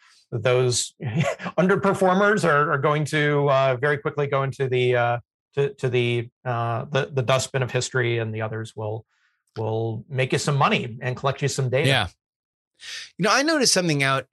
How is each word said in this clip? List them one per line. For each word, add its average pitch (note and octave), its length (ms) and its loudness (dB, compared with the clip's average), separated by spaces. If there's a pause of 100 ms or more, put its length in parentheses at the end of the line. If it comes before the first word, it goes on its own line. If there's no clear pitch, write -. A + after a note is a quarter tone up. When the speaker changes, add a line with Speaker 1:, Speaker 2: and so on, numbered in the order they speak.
(320)
Speaker 1:
those B2 640 0
<laughs> - 60 -10 (540)
underperformers F#3+ 880 2
are, D3 240 2
are C#3+ 60 0
going D3+ 280 0
to, D3 440 0
uh, C3+ 300 2
very D3 180 0
quickly D3 300 -4
go C3+ 160 0
into C3+ 240 -4
the, B2 280 2
uh, A#2+ 240 0 (360)
to, C#3+ 200 0
to C3+ 140 -2
the, A#2+ 400 0 (160)
uh, A#2 460 -4
the, F3 200 0
the C3 120 -2
dustbin C3 400 0
of A#2+ 80 -4
history, A#2+ 480 -2
and A2 160 -4
the A2 60 -4
others A2 340 -8
will, A2 300 -8 (520)
will A2 500 -4
make C3 240 -2
you D#3 60 0
some C#3+ 180 0
money C#3 460 0
and B2+ 160 -6
collect - 240 -4
you D3 60 0
some C3 220 -2
data. B2+ 180 2
Speaker 2:
Yeah. B2 200 2 (1080)
You E3+ 60 -2
know, G3+ 80 2
I A#3+ 100 4
noticed D4 320 2
something D#3+ 300 2
out C3+ 300 0